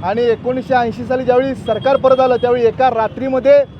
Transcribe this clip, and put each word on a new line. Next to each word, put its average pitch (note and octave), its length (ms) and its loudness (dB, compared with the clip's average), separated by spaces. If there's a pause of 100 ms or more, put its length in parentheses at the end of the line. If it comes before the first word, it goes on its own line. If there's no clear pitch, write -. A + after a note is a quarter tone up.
आणि G#3+ 180 -2
एकोणीसशे A#3+ 520 -2
ऐंशी A#3+ 300 -2
साली B3+ 200 -4
ज्यावेळी B3+ 300 0
सरकार B3+ 420 -2
परत C4 240 2
आलं, B3+ 160 2
त्यावेळी A#3+ 280 -2
एका B3 260 2
रात्रीमध्ये B3+ 760 2 (160)